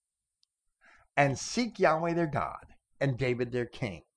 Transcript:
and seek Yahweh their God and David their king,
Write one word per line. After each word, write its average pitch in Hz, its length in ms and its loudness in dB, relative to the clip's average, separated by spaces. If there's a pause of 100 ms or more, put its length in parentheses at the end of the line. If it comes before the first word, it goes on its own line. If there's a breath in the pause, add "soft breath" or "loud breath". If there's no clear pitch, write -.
(1160 soft breath)
and 139 200 4
seek - 420 -4
Yahweh 170 340 4
their 170 140 2
God 107 480 -6 (240)
and 135 200 0
David 123 320 0
their 120 140 -2
king, 95 380 -8 (140)